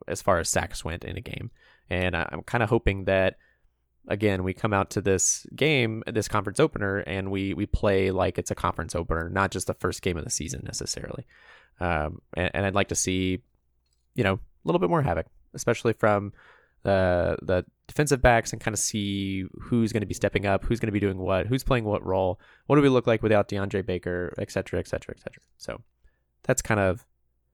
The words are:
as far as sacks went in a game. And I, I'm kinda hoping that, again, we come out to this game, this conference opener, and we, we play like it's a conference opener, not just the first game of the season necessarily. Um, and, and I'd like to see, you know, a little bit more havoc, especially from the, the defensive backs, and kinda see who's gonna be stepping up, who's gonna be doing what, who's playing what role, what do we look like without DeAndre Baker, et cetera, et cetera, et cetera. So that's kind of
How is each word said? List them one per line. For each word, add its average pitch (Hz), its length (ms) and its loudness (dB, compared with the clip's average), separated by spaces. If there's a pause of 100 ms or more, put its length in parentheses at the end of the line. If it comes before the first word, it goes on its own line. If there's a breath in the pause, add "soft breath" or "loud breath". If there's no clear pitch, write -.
as - 160 -6
far 90 160 4
as 80 100 -2
sacks - 360 -2
went 82 200 -8
in 90 120 -8
a - 40 -10
game. - 300 -10 (380 soft breath)
And 90 260 0
I, 85 160 -2
I'm 80 120 -8
kinda 120 240 0
hoping 101 400 2
that, 95 320 2 (680)
again, 101 380 0
we 92 100 -2
come 107 200 -2
out 98 160 2
to 107 100 -4
this 92 460 2 (100)
game, 120 500 2
this 107 220 -2
conference 104 320 0
opener, 104 380 0
and 95 340 -4
we, 98 200 -2
we 90 140 -2
play 95 460 2
like 92 260 0
it's - 140 -2
a - 20 -4
conference 87 400 -4
opener, 82 340 -2
not 95 220 0
just 92 160 -6
the 90 80 -2
first - 280 -4
game 85 160 0
of 76 40 -8
the - 80 -8
season 67 340 -6
necessarily. - 640 -8 (540 soft breath)
Um, 85 400 -2 (140)
and, 87 200 -2
and 98 100 0
I'd 98 120 0
like 98 120 2
to - 60 -4
see, 92 480 0 (720)
you 123 80 0
know, 98 120 2
a - 40 -4 (260)
little 175 140 2
bit 180 120 2
more 165 120 2
havoc, 85 240 0 (260)
especially - 420 0
from 104 380 2 (500 soft breath)
the, 90 600 2
the 90 200 0 (260)
defensive 143 340 2
backs, 117 320 4
and 110 80 -12
kinda 107 160 -2
see 98 680 -2 (160)
who's 113 320 2
gonna 104 140 0
be 90 80 -6
stepping 101 320 0
up, 98 180 2
who's 117 160 0
gonna 110 100 0
be 101 80 2
doing 98 200 0
what, 92 280 0
who's 131 160 -2
playing 120 220 0
what 104 220 -2
role, 92 340 0 (260 soft breath)
what 139 100 4
do 147 60 8
we 139 60 8
look 127 180 4
like 113 160 2
without 104 280 4
DeAndre 98 340 -2
Baker, 90 540 -4
et - 120 -4
cetera, 92 300 -4
et - 80 -6
cetera, - 260 -6
et - 60 -20
cetera. - 220 -16 (160)
So - 240 -12 (640)
that's - 180 0
kind 107 180 0
of 95 240 0 (500)